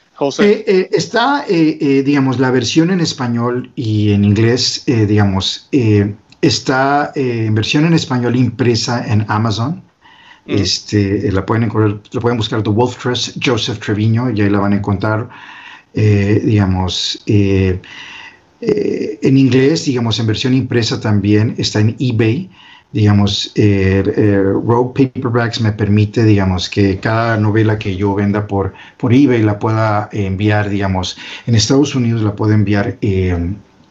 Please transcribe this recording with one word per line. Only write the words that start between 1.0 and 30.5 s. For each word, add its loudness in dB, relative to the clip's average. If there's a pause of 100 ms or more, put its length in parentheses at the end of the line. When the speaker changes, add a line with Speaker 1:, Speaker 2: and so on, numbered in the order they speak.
Speaker 2:
eh, 2
eh, 2
digamos, 0
la 2
versión 2
en 0
español -4
y 0
en 2
inglés, 2
eh, 2
digamos, 0
eh, 2 (280)
está, 0
eh, -2
en 0
versión 0
en 4
español 0
impresa 0
en 2
Amazon. -2 (640)
Speaker 1:
Mm. -10
Speaker 2:
Este, -2
eh, -2
la -2
pueden 0
encontrar, -2 (100)
la -6
pueden 0
buscar -2
The -4
Wolf 0
Trust, -6
Joseph -2
Trevino, 0
y -2
ahí 2
la 2
van 0
a 2
encontrar. -2 (640)
Eh, 2
digamos, 0
eh, 2 (800)
eh, -2
en 4
inglés, 2
digamos, -2
en -2
versión 0
impresa -2
también 2
está -2
en 2
eBay. 0 (420)
Digamos, 2
eh, 2 (140)
eh, 2
Rogue 0
Paperbacks -2
me 0
permite, 0
digamos, 2
que 0
cada 0
novela 2
que -6
yo -2
venda -2
por, -4 (260)
por -2
eBay 4
la 0
pueda -2
enviar, -2